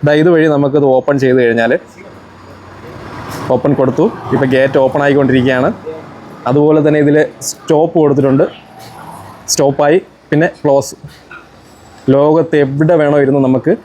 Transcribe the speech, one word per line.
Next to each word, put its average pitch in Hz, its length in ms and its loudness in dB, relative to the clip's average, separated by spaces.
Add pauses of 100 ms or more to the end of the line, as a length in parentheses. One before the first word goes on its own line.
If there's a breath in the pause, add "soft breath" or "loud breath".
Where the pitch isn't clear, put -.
ദാ 147 160 2
ഇതുവഴി 165 320 4
നമുക്കിത് 143 320 0 (120)
ഓപ്പൺ 143 260 0
ചെയ്ത് 127 200 2
കഴിഞ്ഞാൽ, 117 280 0 (1800)
ഓപ്പൺ 143 240 0
കൊടുത്തു, 135 260 0 (300)
ഇപ്പൊ 135 100 0 (100)
ഗേറ്റ് 135 280 2
ഓപ്പൺ 135 220 0
ആയിക്കൊണ്ടിരിക്കുകയാണ്. 131 680 2 (800)
അതുപോലെ 151 360 2
തന്നെ 151 180 2
ഇതിൽ 147 120 2 (300)
സ്റ്റോപ്പ് 160 540 -2
കൊടുത്തിട്ടുണ്ട്, 139 440 2 (1080)
സ്റ്റോപ്പായി, 147 460 0 (300)
പിന്നെ 156 200 0 (120)
ക്ലോസ്. 139 340 0 (1200)
ലോകത്ത് 151 500 2
എവിടെ 151 360 0
വേണോ 147 240 2
ഇരുന്ന് 139 240 2
നമുക്ക് 131 240 0 (120)